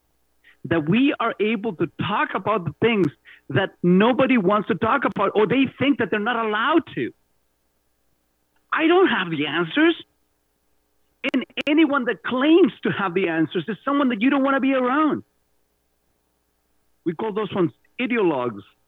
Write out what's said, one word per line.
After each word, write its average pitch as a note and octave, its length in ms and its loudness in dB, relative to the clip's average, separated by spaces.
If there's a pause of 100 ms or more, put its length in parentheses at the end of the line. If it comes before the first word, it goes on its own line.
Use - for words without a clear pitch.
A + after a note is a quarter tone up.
(680)
that D#3 220 0
we B3+ 300 2
are A3+ 220 -4
able G#3+ 340 -2
to E3 160 -4 (160)
talk A#3+ 280 -2
about G#3 300 -2
the D3+ 160 -8
things G#3+ 280 2 (400)
that F#3 340 -2
nobody A#3 560 4
wants G#3 300 0
to A3+ 80 0
talk A#3 280 0
about, G3+ 300 0
or G#3+ 120 4
they C4 180 2 (140)
think C4+ 200 0
that A#3 120 -2
they're G#3+ 100 -2
not A#3 260 -4
allowed A#3 360 0 (120)
to. A#2+ 180 -6 (1600)
I D#4 140 0
don't F4 220 4
have F#3 220 -4
the D3+ 160 -4
answers. F3 480 0 (1400)
And B3+ 100 -2 (220)
anyone C#4+ 380 2
that A3+ 180 -6
claims C#4+ 500 4 (120)
to A3 60 0
have F#3+ 240 -4
the F#3 140 0
answers D#3+ 400 -2
is G#3+ 160 -6
someone C#4+ 260 0
that G#3 120 -4
you C4+ 80 4
don't C#4+ 120 0
wanna C4+ 180 0
be C4+ 140 0
around. B3+ 500 0 (1800)
We E3+ 100 -4
call A3 180 -6
those G3+ 200 -6
ones F3 200 0 (280)
ideologues. D3+ 640 -2 (260)